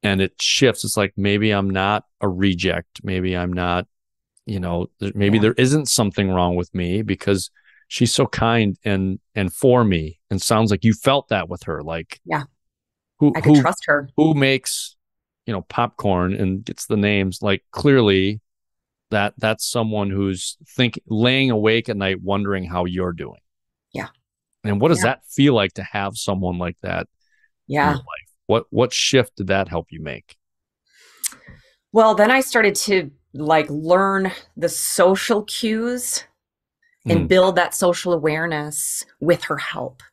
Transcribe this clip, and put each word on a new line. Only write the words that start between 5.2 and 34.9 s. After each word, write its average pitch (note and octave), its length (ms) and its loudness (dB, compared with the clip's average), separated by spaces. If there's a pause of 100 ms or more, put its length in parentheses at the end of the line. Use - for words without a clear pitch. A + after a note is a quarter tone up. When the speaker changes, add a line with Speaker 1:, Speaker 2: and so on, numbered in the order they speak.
Speaker 2:
Yeah. G#2 60 4
Speaker 1:
there A2+ 100 4
isn't C3 340 2
something G2+ 440 0
wrong F2+ 240 2
with F2+ 180 -4
me F2+ 300 -2
because G2+ 480 -2 (380)
she's - 240 0
so C#3 120 2
kind A2+ 580 0
and, F#2+ 360 -2 (160)
and G2 180 -2
for B2 320 4
me, D#2+ 340 -2 (120)
and G2 100 -4
sounds A2 300 2
like G2 120 -2
you A2+ 100 4
felt C3+ 360 0
that F#2 180 -2
with F2 160 -12
her. D2 200 -8
Like, E2 420 -10
Speaker 2:
Yeah. D3+ 180 -4 (760)
Speaker 1:
who, D3 140 4
Speaker 2:
I D#3+ 60 -2
could D3+ 160 6
Speaker 1:
who, C#3+ 60 8
Speaker 2:
trust E3 240 -2
her. C#3+ 320 0
Speaker 1:
who D#3 160 4
makes, C3+ 640 -2 (480)
you A#2 80 -6
know, F#2+ 80 -4
popcorn F#2+ 720 -2
and G2 320 -4
gets - 220 -12
the G#2+ 100 0
names? G2+ 440 0
Like, G2+ 300 -2
clearly G#2+ 720 2 (680)
that, G#2 260 -2
that's A2 280 -2
someone G#2+ 440 -2
who's F#2+ 480 -4 (180)
think-, B2 320 0
laying B2+ 420 2
awake A2 380 2
at A2 80 -4
night F#2+ 260 -2
wondering G2 440 -4
how F2 180 -4
you're F2+ 300 -4
doing. C2+ 260 -14 (540)
Speaker 2:
Yeah. - 160 -10 (560)
Speaker 1:
And G2+ 160 0
what D3 80 4
does D#3+ 80 4
Speaker 2:
Yeah. G2 60 -2 (100)
Speaker 1:
that - 140 -12
feel C#3 260 2
like G2 220 2
to F#2+ 80 -10
have G2+ 340 -6
someone F#2 400 -4
like F2 240 -6
that F2+ 260 -6 (600)
in C#3 60 -4
Speaker 2:
Yeah. D3 160 2
Speaker 1:
your C#3 80 -2
life? - 60 -18 (420)
What, A2+ 240 0
what B2 200 2
shift - 460 0
did G2 100 -6
that G2 220 0
help E2 220 -6
you D#2+ 100 -16
make? C#2+ 340 -14 (1600)
Speaker 2:
Well, A3 240 6
then G#3 160 4
I C4 100 4
started A3 340 2
to, F#3 360 -2 (220)
like, D3+ 360 0
learn F#3 600 0 (260)
the E3 120 -2
social G3 720 0